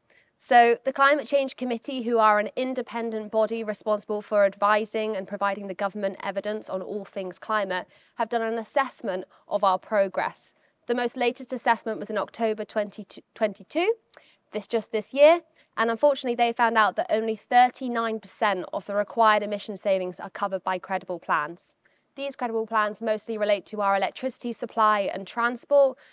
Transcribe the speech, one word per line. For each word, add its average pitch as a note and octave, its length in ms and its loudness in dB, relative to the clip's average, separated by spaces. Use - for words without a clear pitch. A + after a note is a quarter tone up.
So A#3+ 460 6
the C4+ 100 -2
Climate C#4 360 4
Change C4+ 260 0
Committee, B3+ 480 -6
who A3+ 160 0
are G#3+ 220 6
an G#3+ 160 -2
independent A#3 720 -6
body A3 320 0
responsible G#3 580 -4
for G#3 240 2
advising G#3+ 720 0
and F#3+ 140 -8
providing G3+ 400 -4
the F#3+ 60 -8
government G3+ 460 -4
evidence G#3 480 -6
on F#3+ 140 -6
all G3 220 -8
things F#3 340 -10
climate, F#3+ 480 -4
have A3+ 120 -2
done A#3 140 -2
an A3+ 160 -2
assessment A3 680 -4
of G3 160 -2
our F#3+ 160 4
progress. - 800 -2
The A#3+ 80 0
most A#3+ 200 -4
latest B3 360 -2
assessment A3+ 480 -2
was G3+ 100 -10
in G#3+ 80 -2
October G#3+ 460 -2
twenty G#3 420 -6
twenty-two, D4 580 0
this, G#3 160 -8
just A3 240 -4
this G#3+ 240 -6
year, D#4 280 8
and A3+ 120 2
unfortunately B3+ 460 2
they A#3 180 2
found A3+ 240 2
out G#3 200 4
that G#3 140 -2
only A3 260 0
thirty-nine B3 840 0
percent G3 540 -2
of - 140 -6
the G3+ 100 -4
required G#3+ 480 4
emission G#3 320 -8
savings F#3 420 -2
are - 120 -12
covered F#3+ 340 -6
by F#3 160 -2
credible F#3 400 -6
plans. E3 560 -4
These C#4 200 -8
credible A3+ 280 -4
plans G#3+ 380 -2
mostly A3 360 -4
relate G#3 280 0
to G#3 140 -8
our G3 160 2
electricity A#3+ 560 -4
supply G#3+ 600 0
and G3 140 -8
transport. B3 720 2